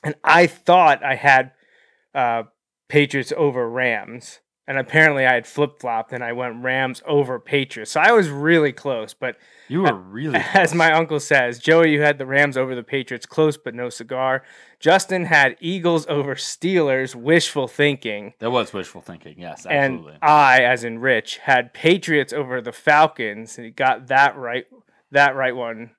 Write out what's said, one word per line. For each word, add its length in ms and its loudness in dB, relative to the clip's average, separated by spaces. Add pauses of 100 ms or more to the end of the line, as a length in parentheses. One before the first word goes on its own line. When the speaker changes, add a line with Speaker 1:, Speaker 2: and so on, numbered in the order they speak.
Speaker 1:
And 200 -8
I 240 4
thought 560 4
I 120 -4
had, 380 4 (640)
uh, 280 -2 (460)
Patriots 480 -2
over 340 -2
Rams. 720 -6 (260)
And 120 -6
apparently 480 2
I 80 4
had 120 -2
flip-flopped, 680 -6
and 120 -10
I 80 -8
went 300 -10
Rams 440 -4
over 320 -2
Patriots. 540 -6
So 80 -2
I 120 6
was 180 2
really 420 0
close, 400 -10
but 240 -10 (320)
Speaker 2:
You 140 -4
were 80 2
Speaker 1:
a-, 40 -4
Speaker 2:
really 440 -8
Speaker 1:
<laughs> 160 -6
as 160 4
Speaker 2:
close. 40 -8
Speaker 1:
my 180 4
uncle 280 0
says, 380 0
"Joey, 340 4
you 80 0
had 160 2
the 80 -10
Rams 320 0
over 180 -4
the 80 -8
Patriots, 440 -8
close 320 0
but 160 -12
no 160 -10
cigar." 520 -6 (380)
Justin 460 0
had 340 4
Eagles 460 -2
over 280 -4
Steelers, 800 -2
wishful 540 0
thinking. 720 -4
Speaker 2:
That 140 -6
was 200 -2
wishful 300 -12
thinking, 360 -20
yes, 280 -16
Speaker 1:
And 300 0
Speaker 2:
absolutely. 260 -20
Speaker 1:
I, 420 6
as 180 0
in 160 -8
Rich, 400 -2
had 360 0
Patriots 580 0
over 300 -6
the 100 -12
Falcons, 840 0
and 80 -18
he 40 -18
got 360 -2
that 300 2
right, 280 -8 (460)
that 260 2
right 180 -2
one 440 -10